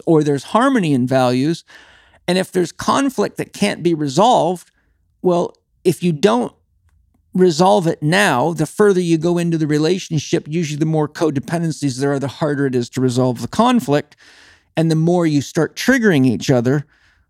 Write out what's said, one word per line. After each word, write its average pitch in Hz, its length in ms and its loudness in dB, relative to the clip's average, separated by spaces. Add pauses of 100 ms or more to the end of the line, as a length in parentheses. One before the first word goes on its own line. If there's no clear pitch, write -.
or 156 180 4
there's 143 220 -2
harmony 220 480 2
in 127 140 0
values. 131 580 0 (600)
And 180 120 0
if 190 120 -4
there's 180 220 -2
conflict - 640 -2
that - 160 -8
can't - 320 -4
be 170 100 2
resolved, 165 800 0 (500)
well, 175 360 -2 (260)
if - 180 0
you 175 120 0
don't 202 400 -2 (800)
resolve 185 520 2
it - 160 -2
now, 160 520 0
the 151 120 -2
further 196 360 2
you 165 160 2
go 170 200 0
into 170 200 -2
the 156 100 -2
relationship, 156 800 -2
usually 151 320 -4
the 156 60 0
more 156 240 -2
codependencies 151 920 -4
there 139 140 0
are, 139 60 -2
the 131 100 -6
harder 143 360 -4
it 127 100 -2
is 120 160 -2
to 127 100 -4
resolve 127 400 0
the 117 80 -8
conflict. 220 640 0 (640)
And 165 120 2
the 160 60 0
more 170 300 2
you 151 160 2
start - 340 -2
triggering 214 500 2
each 127 240 -2
other, 131 360 2 (440)